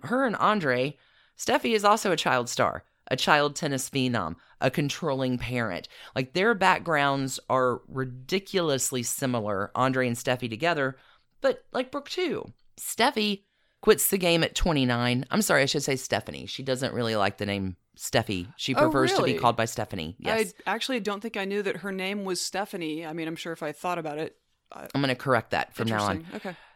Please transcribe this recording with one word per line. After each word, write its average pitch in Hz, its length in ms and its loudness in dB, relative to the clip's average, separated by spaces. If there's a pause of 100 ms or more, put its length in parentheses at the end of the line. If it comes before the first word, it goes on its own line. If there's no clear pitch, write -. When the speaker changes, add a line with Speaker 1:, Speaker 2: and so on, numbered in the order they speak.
Speaker 1:
Her 262 220 0
and 220 100 0
Andre, 147 600 2 (400)
Steffi 254 380 0
is 202 100 2
also 208 280 4
a 165 60 4
child 127 300 2
star, - 360 0 (260)
a 131 60 0
child 147 400 4
tennis 139 340 -4
phenom, 120 460 -2 (260)
a 135 80 4
controlling 131 720 -2
parent. 113 480 -4 (280)
Like, 131 180 -4
their 208 200 4
backgrounds 143 840 2 (100)
are 127 380 2
ridiculously 131 1120 -2
similar, 107 720 -2
Andre 131 340 2
and 120 80 0
Steffi 123 320 -2
together, 135 480 0 (460)
but, 262 300 0
like, 254 200 -4
Brooke - 180 -8
too. - 440 -4 (260)
Steffi 214 640 0 (360)
quits - 280 6
the 202 100 2
game 170 240 4
at - 100 0
twenty-nine. 123 760 2
I'm 214 100 2
sorry, 143 220 4
I - 20 4
should 139 180 0
say 139 120 0
Stephanie. 90 500 -4
She - 160 -10
doesn't 131 320 -2
really 113 220 -2
like 101 220 2
the 104 100 -4
name 98 300 -4 (200)
Steffi. 101 500 0 (100)
She - 160 -4
Speaker 2:
Oh, 294 160 6
Speaker 1:
prefers 131 240 4
to - 80 4
be 135 100 2
Speaker 2:
really? - 80 0
Speaker 1:
called 120 160 4
by 113 100 2
Stephanie. 98 520 -6
Yes. 220 360 -2 (120)
Speaker 2:
I 185 80 -2
actually 233 260 -4
don't 202 220 -6
think 226 160 -8
I 196 80 -4
knew 202 160 -2
that 196 160 -2
her 196 140 -8
name 190 340 -4
was 180 160 -2
Stephanie. 170 640 -6
I 156 80 -8
mean, 160 140 -6
I'm 165 80 -6
sure 165 180 -8
if - 80 -10
I 151 100 -4
thought 180 280 -4
about 151 180 -6
it, - 180 -8 (360)
I - 240 -16
Speaker 1:
I'm 139 60 2
gonna 135 140 0
correct 123 360 0
that - 240 -2
from 113 140 -2
now 107 160 0
on. 98 120 0
Speaker 2:
Interesting. 190 340 -10
Okay. 165 60 -14 (180)